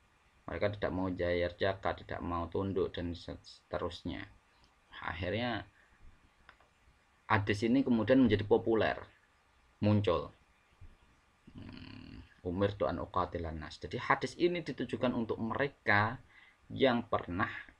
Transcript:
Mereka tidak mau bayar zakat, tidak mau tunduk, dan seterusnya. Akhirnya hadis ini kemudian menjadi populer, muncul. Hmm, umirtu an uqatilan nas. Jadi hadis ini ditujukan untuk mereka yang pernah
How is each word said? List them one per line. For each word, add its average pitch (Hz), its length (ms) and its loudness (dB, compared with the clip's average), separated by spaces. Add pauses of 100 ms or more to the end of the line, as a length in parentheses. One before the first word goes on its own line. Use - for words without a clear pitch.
(420)
Mereka 95 320 -2
tidak - 160 -2
mau 92 160 -2
bayar 87 480 0
zakat, 98 480 -2
tidak - 160 -8
mau 85 320 -4
tunduk, 95 400 0
dan 87 240 -6
seterusnya. - 1120 -8 (640)
Akhirnya 92 800 -4 (1600)
hadis 104 320 2
ini 127 240 4
kemudian 120 320 4
menjadi 104 240 6
populer, 107 560 4 (800)
muncul. 98 560 4 (1200)
Hmm, - 720 -16 (160)
umirtu 92 480 2
an 82 80 -2
uqatilan 82 560 -2
nas. 76 240 -10
Jadi 104 240 -8
hadis - 320 0
ini 175 320 0
ditujukan 123 480 -2
untuk 113 240 -2
mereka 113 800 0 (560)
yang 120 320 4
pernah 90 420 -2 (320)